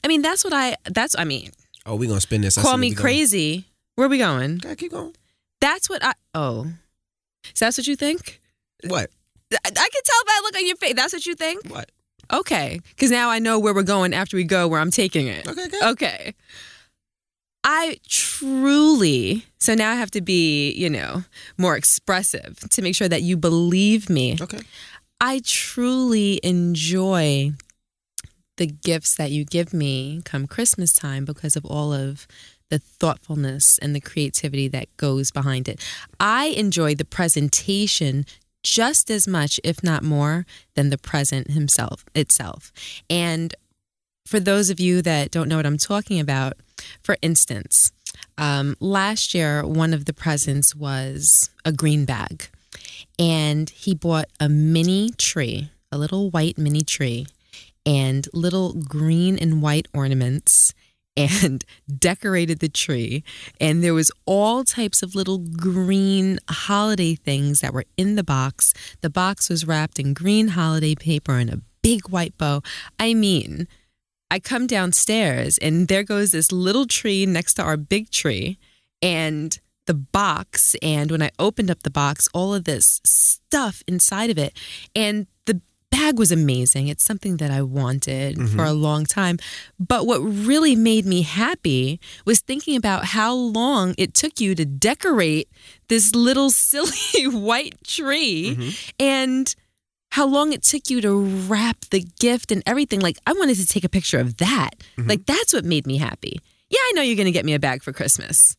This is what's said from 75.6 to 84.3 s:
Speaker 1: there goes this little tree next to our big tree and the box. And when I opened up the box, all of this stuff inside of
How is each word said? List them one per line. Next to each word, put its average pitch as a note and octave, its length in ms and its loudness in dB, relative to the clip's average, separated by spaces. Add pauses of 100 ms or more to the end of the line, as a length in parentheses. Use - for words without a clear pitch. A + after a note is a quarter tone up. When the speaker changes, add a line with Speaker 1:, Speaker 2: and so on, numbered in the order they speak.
Speaker 1:
there G3 140 2
goes G3+ 280 0
this D#3+ 220 2
little F#3+ 320 0
tree G3 400 0
next F3 300 0
to F3+ 80 -2
our D#3 120 0
big F#3+ 360 -4
tree C3+ 460 -4 (440)
and D#3+ 580 -2 (280)
the E3+ 80 0
box. E3 840 0
And D3+ 300 0
when D#3 100 0
I D3+ 160 0
opened G3+ 320 0
up - 140 -4
the D3 60 -2
box, C#3+ 440 0
all F#3+ 200 -2
of F#3+ 100 -4
this - 400 2
stuff - 840 2
inside G3 420 0
of F3+ 80 0